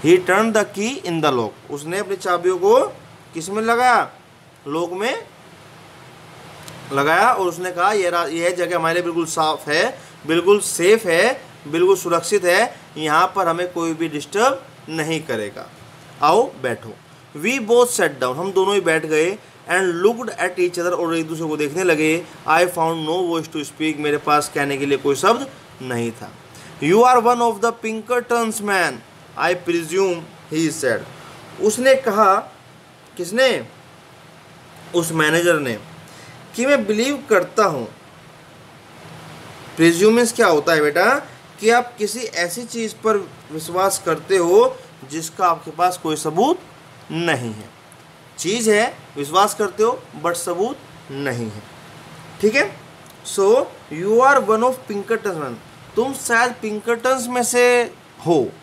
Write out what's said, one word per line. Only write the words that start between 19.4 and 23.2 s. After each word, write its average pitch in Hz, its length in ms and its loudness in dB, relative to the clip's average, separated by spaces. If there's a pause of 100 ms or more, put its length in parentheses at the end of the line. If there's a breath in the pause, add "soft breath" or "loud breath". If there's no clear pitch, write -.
And 180 300 0
looked 226 280 0
at 180 280 -6
each 180 200 0
other, 175 140 -2
और 170 240 -2
एक 160 120 -4
दूसरे 165 180 -8
को 151 100 -4
देखने 151 280 -4
लगे। 160 400 2 (240 loud breath)
I 160 120 4
found 165 480 -2
no 175 140 -2 (100)